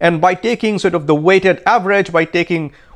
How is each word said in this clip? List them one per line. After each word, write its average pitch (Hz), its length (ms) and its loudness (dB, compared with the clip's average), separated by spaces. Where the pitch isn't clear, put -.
and 170 180 0
by 180 160 2
taking 220 440 -4
sort 175 160 -2
of 156 120 -4
the 156 80 2
weighted 185 520 2
average, 196 440 0
by 165 140 0
taking 165 480 -4